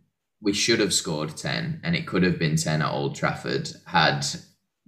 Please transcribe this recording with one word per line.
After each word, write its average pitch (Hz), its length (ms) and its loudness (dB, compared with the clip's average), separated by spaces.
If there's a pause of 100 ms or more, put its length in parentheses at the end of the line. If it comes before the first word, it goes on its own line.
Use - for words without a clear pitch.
(400)
We 101 140 0
should 110 260 2
have 101 140 2
scored 78 420 -2
ten, 58 480 -4
and 85 120 0
it - 100 -2
could 185 180 0
have - 140 2
been 78 200 2
ten 78 260 0
at - 80 0
Old 69 240 -2
Trafford - 560 -4 (160)
had 71 360 4 (640)